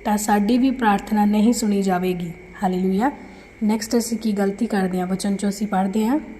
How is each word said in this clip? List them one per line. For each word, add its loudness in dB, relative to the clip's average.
ਤਾਂ 0
ਸਾਡੀ 2
ਵੀ 4
ਪ੍ਰਾਰਥਨਾ 2
ਨਹੀਂ 4
ਸੁਣੀ 0
ਜਾਵੇਗੀ। -2
ਹਾਲੇਲੂਇਆ। 0
ਨੈਕਸਟ 0
ਅਸੀਂ -2
ਕੀ -2
ਗਲਤੀ 0
ਕਰਦੇ 0
ਹਾਂ, -2
ਵਚਨ -2
'ਚੋਂ -2
ਅਸੀਂ -4
ਪੜ੍ਹਦੇ 0
ਹਾਂ 2